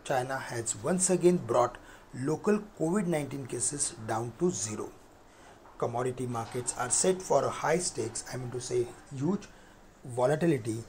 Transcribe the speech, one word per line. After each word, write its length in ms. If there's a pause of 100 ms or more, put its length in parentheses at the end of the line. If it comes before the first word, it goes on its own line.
China 360
has 360
once 360
again 260
brought 400 (380)
local 480 (160)
covid 260
nineteen 400
cases 480 (140)
down 320
to 100
zero. 400 (880)
Commodity 480
markets 540
are 100
set 320
for 240
a 60
high 260
stakes, 560
I 40
mean 120
to 100
say 280 (280)
huge 320 (560)
volatility 840